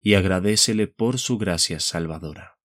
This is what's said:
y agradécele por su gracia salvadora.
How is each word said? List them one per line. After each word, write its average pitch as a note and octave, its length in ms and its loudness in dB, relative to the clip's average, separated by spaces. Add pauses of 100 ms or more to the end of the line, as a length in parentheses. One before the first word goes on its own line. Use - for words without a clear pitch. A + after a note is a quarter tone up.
y G#2 140 4
agradécele G2+ 720 2
por B2 300 -2
su B2+ 200 -2
gracia F2+ 400 -2
salvadora. D#2 880 -8